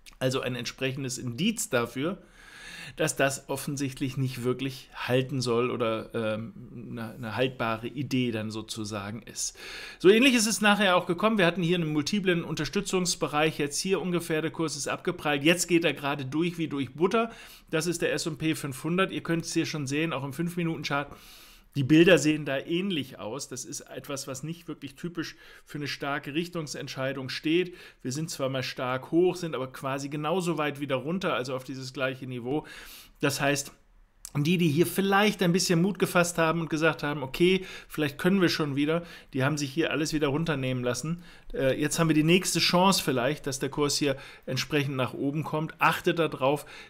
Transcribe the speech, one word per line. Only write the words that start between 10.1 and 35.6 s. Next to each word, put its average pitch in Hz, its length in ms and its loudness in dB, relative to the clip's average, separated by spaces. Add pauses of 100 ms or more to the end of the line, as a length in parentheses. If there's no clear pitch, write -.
ist 220 120 4
es 220 140 0
nachher 202 340 6
auch 180 100 2
gekommen. 208 320 2
Wir 185 80 6
hatten 175 180 2
hier 170 120 4
einen 165 160 0
multiplen 170 520 2
Unterstützungsbereich, 160 1160 0
jetzt 143 200 -2
hier 185 220 0
ungefähr, 170 400 -2
der 156 100 -2
Kurs 151 260 -4
ist 135 100 -6
abgeprallt. 147 560 -2
Jetzt 175 240 4
geht 170 180 4
er 147 80 2
gerade 139 320 -4
durch 165 320 -2
wie 160 100 -2
durch 139 260 -4
Butter. 143 380 0 (380)
Das 160 180 0
ist 170 140 -2
der 135 120 2
S 156 140 -2
und 151 100 -6
P 156 180 0
fünfhundert. 160 560 -2
Ihr 147 120 -6
könnt's 165 300 -2
hier 160 120 2
schon 143 220 -4
sehen, 151 260 0
auch 131 100 -4
im 139 100 -6
Fünf-Minuten-Chart. 165 760 -2 (680)
Die 139 60 2
Bilder 160 340 10
sehen 151 260 2
da 139 140 -2
ähnlich 165 640 -2
aus. 110 300 -8
Das 127 140 -10
ist - 180 -10
etwas, 135 460 -10
was 131 140 -8
nicht 165 260 -10
wirklich 147 280 -10
typisch 170 400 -6 (280)
für - 140 -12
eine 147 100 -6
starke 143 460 -4
Richtungsentscheidung 139 960 -4
steht. 175 460 0 (260)
Wir 127 100 -4
sind 156 200 -4
zwar 135 180 -2
mal 131 140 -2
stark 127 480 -4
hoch, 175 240 4
sind 170 180 -6
aber 127 180 -4
quasi 139 380 -4
genauso 156 480 -2
weit 147 220 0
wieder 139 160 -2
runter, 156 400 0
also 127 200 -2
auf 127 80 -6
dieses 131 300 -10
gleiche 135 320 -2
Niveau. 127 400 -4 (540)
Das 139 220 2
heißt, 143 300 0 (720)
die, 175 140 4
die 170 100 6
hier 156 180 4
vielleicht 196 560 2
ein 170 120 4
bisschen 180 280 4